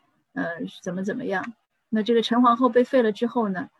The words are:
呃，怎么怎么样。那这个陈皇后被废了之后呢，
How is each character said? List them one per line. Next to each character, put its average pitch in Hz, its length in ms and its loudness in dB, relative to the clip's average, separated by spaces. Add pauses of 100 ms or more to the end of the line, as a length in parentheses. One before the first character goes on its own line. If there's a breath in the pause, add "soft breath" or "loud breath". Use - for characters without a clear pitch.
(340)
呃， 180 100 -6 (400)
怎 175 100 -6
么 185 100 -6
怎 190 120 -4
么 165 80 -8
样。 190 300 -6 (360)
那 214 140 0
这 226 100 2
个 226 80 4
陈 233 200 2
皇 240 160 6
后 254 100 2
被 240 160 4
废 262 180 2
了 220 120 2
之 233 140 -6
后 226 200 -2
呢， 185 220 -6 (100)